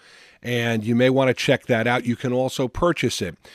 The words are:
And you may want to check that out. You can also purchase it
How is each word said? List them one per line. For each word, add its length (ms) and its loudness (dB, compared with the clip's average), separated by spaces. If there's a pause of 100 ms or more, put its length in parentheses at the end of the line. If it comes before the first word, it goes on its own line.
(460)
And 380 -2
you 100 0
may 160 4
want 200 2
to 40 4
check 340 0
that 200 0
out. 180 0
You 120 -2
can 160 -4
also 340 -2
purchase 540 -2
it 160 -6 (180)